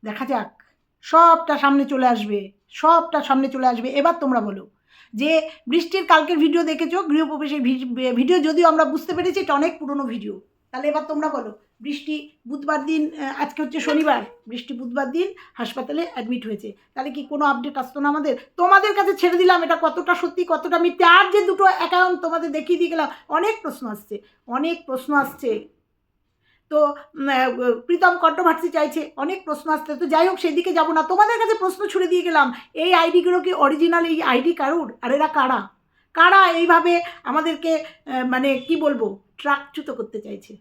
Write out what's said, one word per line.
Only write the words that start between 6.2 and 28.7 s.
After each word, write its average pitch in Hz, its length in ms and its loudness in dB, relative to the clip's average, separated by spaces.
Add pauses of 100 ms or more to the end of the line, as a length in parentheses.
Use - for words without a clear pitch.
ভিডিও 320 240 2
দেখেছো, 320 400 -2
গৃহপ্রবেশের 302 580 -4
ভি-, 254 540 -2
ভিডিও, 262 240 2
যদিও 320 300 4
আমরা 320 160 4
বুঝতে 311 300 -6
পেরেছি 359 260 -2
এটা 311 140 -2
অনেক 320 240 0
পুরনো 285 260 -6
ভিডিও, 208 360 -10 (300)
তাহলে 269 180 -6
এবার 302 140 -2
তোমরা 302 260 -6
বলো, 233 300 -8 (220)
বৃষ্টি 294 520 -10 (160)
বুধবার 285 380 -6
দিন, 311 240 -2 (100)
আহ, 269 220 -6
আজকে - 200 -6
হচ্ছে 294 180 -6
শনিবার, 294 420 0 (240)
বৃষ্টি 240 280 -12
বুধবার 247 360 -6
দিন 359 240 -4 (200)
হাসপাতালে 269 600 -8
অ্যাডমিট 240 320 -8
হয়েছে, 208 260 -10 (220)
তাহলে 269 160 -8
কি 285 120 -10
কোনো 294 220 -4
আপডেট 277 340 -2
আসতো 254 220 -8
না 285 80 0
আমাদের? 285 280 -2 (200)
তোমাদের 392 380 4
কাছে 392 220 2
ছেড়ে 349 220 2
দিলাম 359 240 6
এটা 330 200 0
কতটা 339 320 0
সত্যি 359 340 -4
কতটা 339 300 -2
মিথ্যে। 349 260 2
আর 359 280 8
যে 403 120 4
দুটো 381 200 0
অ্যাকাউন্ট 370 560 2
তোমাদের 330 320 -4
দেখিয়ে 311 260 -2
দিয়ে 330 120 0
গেলাম, 311 200 -2 (180)
অনেক 415 340 0
প্রশ্ন 269 240 -10
আসছে, 208 360 -12 (240)
অনেক 320 400 -4
প্রশ্ন 262 280 -6
আসছে। 269 540 -4 (1000)
তো, 302 240 2 (200)
উম, 277 140 -4
আহ, 247 520 0
প্রীতম 349 400 2
কন্ট্রোভার্সি 330 480 2
চাইছে, 302 480 -2